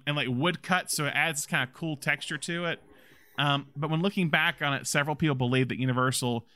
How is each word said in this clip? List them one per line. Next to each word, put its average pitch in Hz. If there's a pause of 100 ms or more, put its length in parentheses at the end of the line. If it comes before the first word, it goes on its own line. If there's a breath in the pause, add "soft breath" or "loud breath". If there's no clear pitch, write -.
and, 147
like, 127
wood 156
cut, 180
so 151
it 139
adds 151
this -
kinda 135
cool 160
texture 143
to 175
it. - (560 loud breath)
Um, 139
but 151
when 160
looking 190
back 160
on 143
it, -
several 147
people 151
believe 131
that -
Universal 127